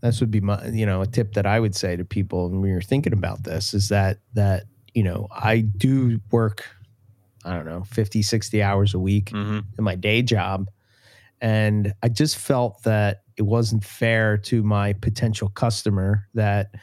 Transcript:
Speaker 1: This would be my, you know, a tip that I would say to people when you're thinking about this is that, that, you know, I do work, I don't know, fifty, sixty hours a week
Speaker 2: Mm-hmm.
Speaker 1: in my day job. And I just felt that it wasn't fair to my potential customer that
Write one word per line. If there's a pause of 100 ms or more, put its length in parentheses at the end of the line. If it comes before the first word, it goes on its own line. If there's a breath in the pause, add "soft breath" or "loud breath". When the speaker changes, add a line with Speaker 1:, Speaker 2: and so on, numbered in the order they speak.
Speaker 1:
This
would
be
my,
you
know,
a
tip
that
I
would
say
to
people
when
you're
thinking
about
this
is
that, (160)
that, (300)
you
know,
I
do (120)
work, (800)
I
don't
know,
fifty,
sixty
hours
a
week
Speaker 2:
Mm-hmm. (180)
Speaker 1:
in
my
day
job. (720 soft breath)
And (100)
I
just
felt
that (140)
it
wasn't
fair
to
my
potential
customer
that